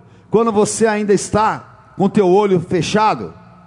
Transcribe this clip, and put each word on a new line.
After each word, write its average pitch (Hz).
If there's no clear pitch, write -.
quando 226
você 208
ainda 208
está 196
com 190
o 196
teu 196
olho 185
fechado? 170